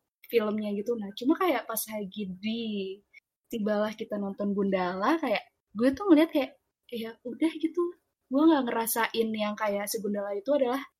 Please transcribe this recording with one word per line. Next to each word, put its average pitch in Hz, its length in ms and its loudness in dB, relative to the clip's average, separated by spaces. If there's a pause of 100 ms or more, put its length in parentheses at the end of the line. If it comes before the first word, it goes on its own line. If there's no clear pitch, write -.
(240)
filmnya 214 480 0
gitu. 208 240 -4
Nah, 196 160 -8
cuma 262 240 2
kayak 320 280 2
pas 220 120 -6 (100)
lagi 214 380 -6 (100)
di, 208 640 -6 (500)
tibalah 214 460 -2
kita 214 240 -8
nonton 202 360 -4
Gundala, 190 680 2
kayak 233 260 0 (260)
gue 233 200 4
tuh 269 160 -4
ngeliat 320 240 8
kayak, 269 260 -2 (300)
ya 226 260 -8 (100)
udah 254 320 -2
gitu. 330 280 -2 (440)
Gue 269 160 2
nggak 311 220 6
ngerasain 226 680 0
yang 208 240 -2
kayak 208 320 -2
si 208 140 -4
Gundala 202 320 -4
itu 202 180 -6
adalah, 269 300 2 (200)